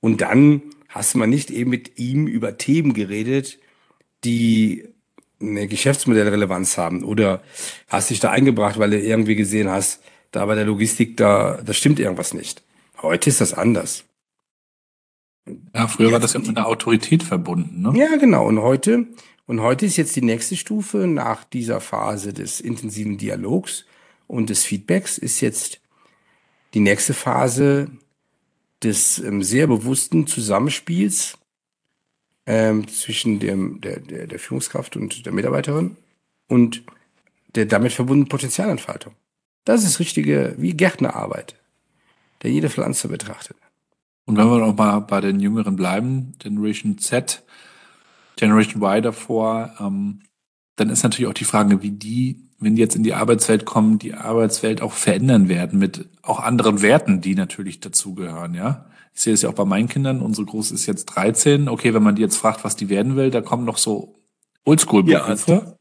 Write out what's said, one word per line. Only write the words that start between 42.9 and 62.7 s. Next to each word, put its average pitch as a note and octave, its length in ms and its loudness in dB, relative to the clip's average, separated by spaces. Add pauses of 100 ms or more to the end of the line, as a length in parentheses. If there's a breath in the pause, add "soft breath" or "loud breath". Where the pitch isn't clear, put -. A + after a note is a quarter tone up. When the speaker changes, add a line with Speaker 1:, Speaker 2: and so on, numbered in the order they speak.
Speaker 1:
betrachtet. - 480 -12 (720)
Speaker 2:
Und G#2+ 120 0
wenn A2 100 6
wir A#2+ 120 6
noch A2 160 4
mal G#2 240 2
bei G2+ 220 -2
den G2 180 0
Jüngeren G2+ 360 0
bleiben, A#2+ 640 -2
Generation G#2 580 -4
Z, - 460 -4 (920 soft breath)
Generation G#2+ 460 2
Y G2+ 200 2
davor, A2+ 800 -2
ähm, G2+ 420 -6 (540)
dann G#2+ 140 0
ist B2 140 0
natürlich A2+ 260 0
auch F2+ 40 -8
die - 120 -6
Frage, G2+ 360 4
wie G2+ 100 -6
die, A#2 580 -4 (100)
wenn G#2+ 160 2
die A2+ 60 4
jetzt A2 140 2
in A2 80 0
die A2 100 0
Arbeitswelt A2 520 2
kommen, A2 340 2
die - 160 -8
Arbeitswelt A2 680 -2
auch A2+ 120 -6
verändern G#2 560 4
werden F2 300 0
mit - 300 -2 (120)
auch - 180 -2
anderen A2 420 2
Werten, G#2 400 4
die F#2 140 -2
natürlich F#2+ 440 -6
dazugehören, F2 760 -6
ja? A2 360 -6 (260 soft breath)
Ich - 60 -6
sehe A2+ 140 2
es - 80 2
ja A2+ 60 0
auch A2+ 40 -6
bei G2+ 120 0
meinen G2+ 220 0
Kindern, C3 360 -2
unsere G#2+ 240 -2
Große G#2+ 260 -6
ist - 140 -4
jetzt G2+ 180 -6
dreizehn. C3 640 2
Okay, A#2 240 0
wenn A2 80 4
man G#2 140 6
die G#2+ 80 0
jetzt G2 140 0
fragt, - 260 0
was G#2 120 -4